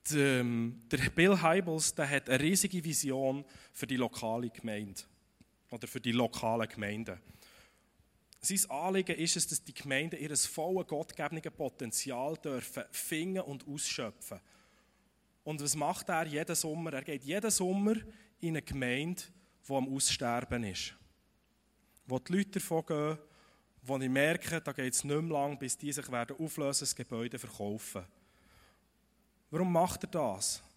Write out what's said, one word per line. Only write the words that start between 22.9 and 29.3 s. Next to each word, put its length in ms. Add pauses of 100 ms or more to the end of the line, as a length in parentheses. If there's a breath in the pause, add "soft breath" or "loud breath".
wo 160
ich 120
merke, 520
da 100
geht 220
es 100
nicht 180
mehr 100
lang, 260
bis 200
die 140
sich 200
werden 260
auflösen, 440
das 140
Gebäude 440
verkaufen. 640 (1500 soft breath)